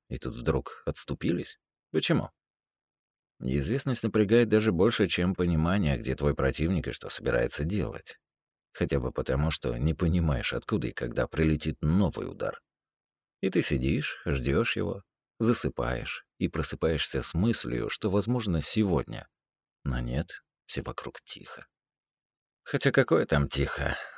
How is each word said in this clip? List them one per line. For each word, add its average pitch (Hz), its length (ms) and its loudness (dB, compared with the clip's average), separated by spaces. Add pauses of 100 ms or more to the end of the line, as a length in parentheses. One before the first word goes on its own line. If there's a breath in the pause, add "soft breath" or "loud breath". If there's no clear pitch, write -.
и - 100 -6
тут 60 160 -6
вдруг - 500 -4
отступились? - 720 -4 (340)
Почему? 156 380 0 (1080)
Неизвестность 107 640 0
напрягает 107 460 4
даже 107 240 4
больше, 98 340 4
чем 90 280 2
понимание, 85 640 2
где 60 180 -2
твой 71 200 0
противник 73 540 0
и 60 40 -4
что - 160 -10
собирается 120 560 -2
делать. 95 540 -4 (540)
Хотя 76 280 0
бы 62 120 -4
потому, 69 380 0
что 60 280 -2
не 76 160 2
понимаешь, 82 580 2
откуда 62 360 -2
и - 40 -8
когда 62 340 -2
прилетит 78 540 0
новый 76 500 2
удар. - 300 -6 (800)
И 190 100 -2
ты - 120 0
сидишь, 71 640 0
ждешь 71 500 0
его, 95 260 -4 (360)
засыпаешь 62 880 -2 (120)
и 87 100 0
просыпаешься 76 720 -2
с - 120 -6
мыслью, 113 540 0
что, - 220 -4
возможно, 101 520 0
сегодня. 80 680 0 (560)
Но 62 160 0
нет, 62 420 -4 (240)
все - 160 -4
вокруг - 400 -10
тихо. - 440 -16 (960)
Хотя - 280 0
какое 139 340 4
там 71 220 2
тихо? - 480 -2 (220 loud breath)